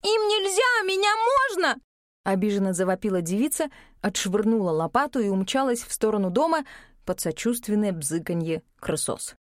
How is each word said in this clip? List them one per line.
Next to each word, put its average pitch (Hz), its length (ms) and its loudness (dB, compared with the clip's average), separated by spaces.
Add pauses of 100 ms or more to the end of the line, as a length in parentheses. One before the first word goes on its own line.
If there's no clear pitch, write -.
«Им 427 260 2
нельзя, 427 540 2
а - 20 -2
меня 381 260 2 (380)
можно!» 349 320 0 (440)
обиженно 196 500 0
завопила 185 480 0
девица, 240 480 -2 (320)
отшвырнула 208 720 0
лопату 240 480 0
и 208 80 2
умчалась 240 520 0
в - 120 -12
сторону 214 380 0
дома 302 360 2 (400)
под 185 140 -4
сочувственное 208 720 -2
бзыканье 165 680 -4 (160)
крысос. - 680 -4